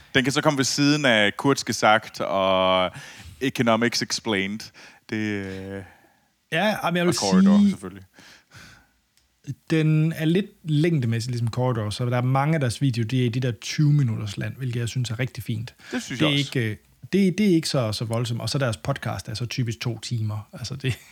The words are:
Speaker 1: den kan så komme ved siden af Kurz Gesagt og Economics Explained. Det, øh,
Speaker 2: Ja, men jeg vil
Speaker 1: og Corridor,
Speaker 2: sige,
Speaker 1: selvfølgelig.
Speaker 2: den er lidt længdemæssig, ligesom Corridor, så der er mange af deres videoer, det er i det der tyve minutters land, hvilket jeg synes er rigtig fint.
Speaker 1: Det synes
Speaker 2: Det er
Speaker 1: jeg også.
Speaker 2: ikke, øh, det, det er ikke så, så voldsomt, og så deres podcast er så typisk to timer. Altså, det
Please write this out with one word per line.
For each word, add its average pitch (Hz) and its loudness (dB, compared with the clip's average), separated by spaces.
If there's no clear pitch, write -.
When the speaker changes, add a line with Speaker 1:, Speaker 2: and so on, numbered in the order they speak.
Speaker 1:
den 131 4
kan 135 0
så 147 0
komme 147 2
ved 131 0
siden 147 2
af 107 4
Kurz 139 0
Gesagt 110 2
og 92 2
Economics 120 0
Explained. 104 -4
Det, 113 -6
øh, 98 -6
Speaker 2:
Ja, 185 0
men 170 -2
jeg 175 2
vil 180 4
Speaker 1:
og - 2
Corridor, 98 6
Speaker 2:
sige, 101 6
Speaker 1:
selvfølgelig. 95 -10
Speaker 2:
den 156 2
er 156 -6
lidt 180 2
længdemæssig, 139 0
ligesom 120 -2
Corridor, 113 -2
så 123 -4
der 123 0
er 123 0
mange 135 2
af 160 2
deres 123 -2
videoer, 117 0
det 127 0
er 123 2
i 120 2
det 123 -2
der 123 0
tyve 147 0
minutters 113 0
land, 113 -8
hvilket 120 -6
jeg 120 -4
synes 123 -4
er 110 -6
rigtig 127 -6
fint. 113 -6
Speaker 1:
Det 247 -6
synes 123 -10
Speaker 2:
Det 156 4
er 151 2
Speaker 1:
jeg 143 2
også. 139 -2
Speaker 2:
ikke, 110 -2
øh, 104 -8
det, 185 2
det 208 4
er 165 6
ikke 156 0
så, 117 0
så 113 -4
voldsomt, 113 -2
og 120 -4
så - -2
deres 123 0
podcast - -6
er 113 -8
så 120 -6
typisk 113 -4
to 113 -6
timer. 107 -6
Altså, - -10
det 131 -6